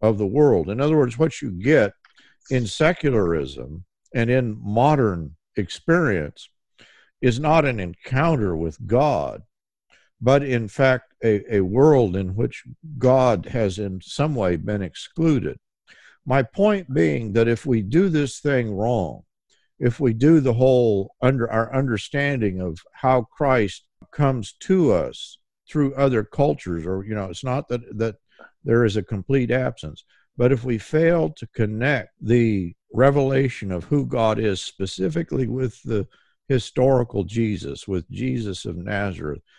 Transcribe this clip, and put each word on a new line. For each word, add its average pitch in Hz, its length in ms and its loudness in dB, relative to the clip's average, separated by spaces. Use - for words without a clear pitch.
of 110 180 2
the 104 80 0
world." 107 440 2
In 110 100 -4
other 151 160 2
words, 123 220 0
what 156 220 -2
you 131 100 -6
get 110 420 4
in 127 160 0
secularism 85 1200 -2
and 117 160 0
in 123 300 0
modern 107 760 0
experience 107 920 -2
is 123 180 2
not 156 260 4
an 123 160 -2
encounter 113 760 -2
with 82 300 -6
God, 98 560 0
but 135 220 4
in 123 260 -2
fact 131 540 0
a, 110 340 2
a 98 40 4
world 113 560 4
in 95 180 -4
which 117 300 -4
God 123 480 2
has 101 320 -2
in 98 240 -6
some 151 320 -4
way 95 220 0
been 98 260 -4
excluded. 123 760 -2
My 135 180 2
point 196 500 0
being 139 400 0
that 113 160 4
if 117 180 -2
we 117 160 0
do 151 260 2
this 147 320 -2
thing 123 340 -2
wrong, 95 480 -2
if 123 220 -2
we 123 140 2
do 147 260 6
the 127 140 2
whole 120 640 2
under, 127 300 0
our 113 240 -2
understanding 131 880 -2
of 87 180 -6
how 127 300 0
Christ 123 640 -2
comes 135 500 -2
to 180 320 2
us 71 460 -4
through 139 260 -2
other 127 300 2
cultures, 92 640 -2
or, 95 180 -4
you 107 100 -8
know, 101 120 -4
it's 90 180 -12
not 131 240 -4
that, 120 300 -8
that 110 180 -4
there 120 200 4
is 104 120 2
a 104 60 -2
complete 107 480 -4
absence, 123 540 -6
but 123 160 4
if 120 120 -2
we 123 140 -2
fail 160 520 0
to 120 180 -16
connect 113 640 -2
the 107 540 2
revelation 135 800 2
of 87 140 -6
who 143 220 0
God 113 320 0
is 107 240 -2
specifically 151 840 -4
with 123 360 -6
the 110 240 -4
historical 127 760 0
Jesus, 98 640 -4
with 92 240 -6
Jesus 113 540 -6
of 85 120 -8
Nazareth, 92 640 -6